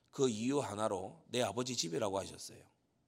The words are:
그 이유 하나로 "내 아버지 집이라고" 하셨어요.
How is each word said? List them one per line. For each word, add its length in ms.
그 180
이유 300
하나로 680
"내 140
아버지 340
집이라고" 440
하셨어요. 440